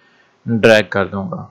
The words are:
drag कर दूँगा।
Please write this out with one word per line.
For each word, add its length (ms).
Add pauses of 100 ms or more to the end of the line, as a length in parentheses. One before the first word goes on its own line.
(460)
drag 420
कर 160
दूँगा। 360 (100)